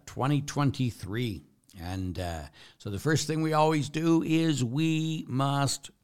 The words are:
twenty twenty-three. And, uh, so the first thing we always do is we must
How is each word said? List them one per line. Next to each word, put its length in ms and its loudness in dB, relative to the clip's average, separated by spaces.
twenty 340 0
twenty-three. 1000 -2
And, 400 -6
uh, 260 -4
so 100 -10
the 120 -6
first 260 0
thing 160 -2
we 100 0
always 380 4
do 320 4
is 420 2
we 640 0
must 640 0